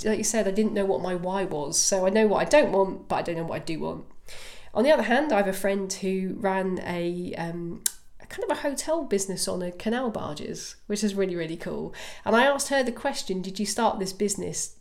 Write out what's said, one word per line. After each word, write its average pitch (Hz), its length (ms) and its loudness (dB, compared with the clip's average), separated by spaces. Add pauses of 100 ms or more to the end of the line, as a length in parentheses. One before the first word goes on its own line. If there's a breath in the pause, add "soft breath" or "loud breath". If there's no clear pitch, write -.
like 214 140 2
you 220 40 -2
said, 214 240 2
I 190 60 2
didn't 214 220 2
know 202 100 2
what 190 180 2
my 180 140 0
why 185 280 -2
was. 151 320 -2
So 185 300 4
I 196 40 6
know 214 180 6
what 175 180 4
I - 20 -6
don't 294 220 8
want, 190 380 2
but - 80 2
I 127 60 0
don't 170 140 -4
know 165 80 -2
what 143 180 -6
I - 20 -14
do 107 160 -4
want. 147 240 -6 (680 loud breath)
On 220 100 4
the 294 80 8
other 254 100 6
hand, 254 300 4
I 202 60 4
have 196 100 4
a 190 40 0
friend 196 400 0
who 190 460 -2
ran 190 460 0
a, 175 500 -4
um, 170 480 -6 (400)
a - 40 -16
kind - 180 -8
of 294 120 0
a - 60 -8
hotel 302 420 -2
business 196 420 -2
on 185 140 -4
a 180 100 -4
canal 233 380 -4
barges, - 680 -8 (100)
which 208 180 -2
is 202 100 0
really, 185 220 0
really 165 220 -4
cool. 156 340 -6 (320 loud breath)
And 208 100 2
I 240 100 6
asked 277 240 2
her 277 140 2
the 247 100 0
question, 196 500 -4
"Did 190 180 -6
you 208 60 0
start - 320 2
this 190 160 -4
business 180 680 -4